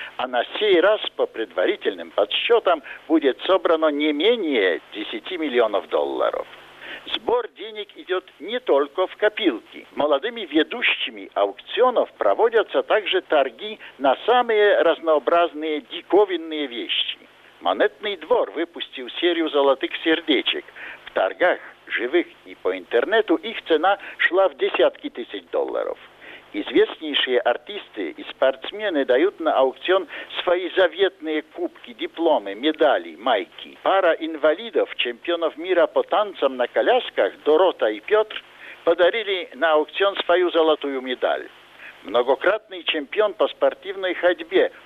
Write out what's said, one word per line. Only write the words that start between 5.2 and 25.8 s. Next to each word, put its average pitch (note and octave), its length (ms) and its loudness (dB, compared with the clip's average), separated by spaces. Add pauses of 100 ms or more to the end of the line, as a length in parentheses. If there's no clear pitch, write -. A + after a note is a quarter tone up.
миллионов A2+ 500 0
долларов. C#2 580 -2 (680)
Сбор A#3 420 -2
денег G#3 400 -12
идёт F3+ 280 -4 (160)
не E3 200 -6
только D3 460 0
в - 100 -12
копилки. G#3 760 -2
Молодыми D3+ 480 0
ведущими D3 920 -2
аукционов D3+ 840 0
проводятся F#3+ 640 2
также F#3 400 0
торги D3 560 -2 (200)
на C3+ 180 2 (100)
самые G#3+ 560 4
разнообразные D#3 1000 2
диковинные E3 840 0
вещи. - 520 -6 (420)
Монетный F3+ 560 -2
двор E3+ 360 0
выпустил C3 560 -8 (100)
серию E3+ 300 0
золотых C#3 420 2 (140)
сердечек. D#3 600 0 (420)
В - 60 -16
торгах, A2 460 0 (280)
живых C#3+ 400 0 (180)
и F#2 100 -18
по F#2 220 -4
интернету, C#3+ 600 0
их - 280 -8
цена F3 340 2 (200)
шла F#3+ 300 4
в - 80 -4
десятки E3+ 540 0
тысяч G#2 400 -12
долларов. A#1 480 -4 (540)